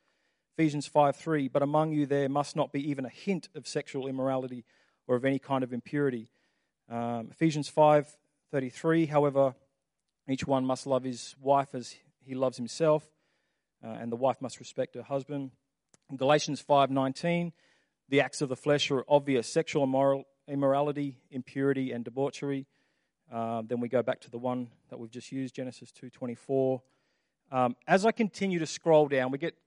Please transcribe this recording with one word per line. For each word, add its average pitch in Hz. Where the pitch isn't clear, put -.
Ephesians 147
five 143
three, 147
"But 139
among 156
you 147
there 139
must 139
not 143
be 143
even 139
a 117
hint -
of 143
sexual 139
immorality 131
or 123
of 123
any 135
kind 131
of 123
impurity." 127
Um, 117
Ephesians 151
five 151
thirty-three, 160
"However, 139
each 135
one 135
must 131
love 131
his 127
wife 139
as 123
he 131
loves 131
himself, 151
uh, 113
and 113
the 120
wife 127
must -
respect 131
her 120
husband." 139
In 135
Galatians 143
five 139
nineteen, 165
"The 139
acts 131
of 143
the 127
flesh 147
are 131
obvious: 139
sexual 160
immoral-, 135
immorality, 139
impurity, 135
and 120
debauchery." 139
Uh, 113
then 120
we 120
go 120
back 120
to -
the 120
one 123
that 123
we've 117
just 120
used, 131
Genesis 127
two -
twenty-four. 131
Um, 127
as 190
I 226
continue 196
to 156
scroll 151
down, 131
we 139
get, 165